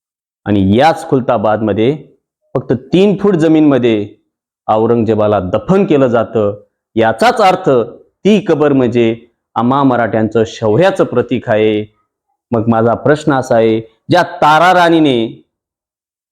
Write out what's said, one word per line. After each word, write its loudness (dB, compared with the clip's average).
आणि 2
याच 0
खुलताबादमध्ये -2
फक्त -4
तीन 0
फूट 0
जमीनमध्ये 2
औरंगजेबाला 0
दफन 0
केलं 2
जातं. -2
याचाच 0
अर्थ 0
ती 2
कबर 0
म्हणजे 0
आम्हा 0
मराठ्यांचं 0
शौर्याचं 0
प्रतीक -4
आहे. -2
मग -2
माझा 2
प्रश्न -2
असा -2
आहे, 0
ज्या -4
तारा 2
राणीने 0